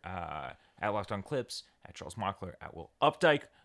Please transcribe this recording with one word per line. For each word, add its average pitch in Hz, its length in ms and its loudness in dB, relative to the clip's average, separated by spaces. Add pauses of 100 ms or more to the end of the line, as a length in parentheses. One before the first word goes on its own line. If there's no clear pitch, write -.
uh, 78 460 -6 (320)
at 104 120 2
Locked 104 200 -2
On 98 100 -4
Clips, - 400 -4 (220)
at 85 100 -18
Charles - 200 -12
Mockler, 95 460 -4
at - 140 -14
Will 80 160 -14 (100)
Updike. 151 460 6 (180)